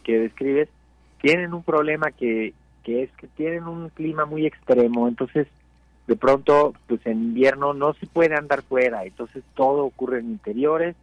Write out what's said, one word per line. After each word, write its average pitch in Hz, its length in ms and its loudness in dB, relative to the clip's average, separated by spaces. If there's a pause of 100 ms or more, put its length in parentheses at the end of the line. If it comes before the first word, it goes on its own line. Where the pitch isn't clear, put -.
que 113 160 2
describes 135 500 0 (520)
tienen 170 340 0
un 170 80 -10
problema 156 480 0
que, 113 440 -4 (280)
que 120 220 -4
es - 80 -16
que - 160 -20
tienen 165 400 -8
un 170 220 -12
clima 156 340 -4
muy 156 220 -4
extremo, 120 600 2
entonces 127 400 -2 (640)
de 113 80 2
pronto, 139 580 4 (140)
pues 117 180 -4
en 113 120 -2
invierno 135 540 2
no 143 220 0
se - 120 -14
puede 165 280 2
andar 143 280 -2
fuera, 123 420 0
entonces 117 400 -12 (100)
todo 139 300 2
ocurre 127 340 -4
en 117 120 -6
interiores, 147 720 -2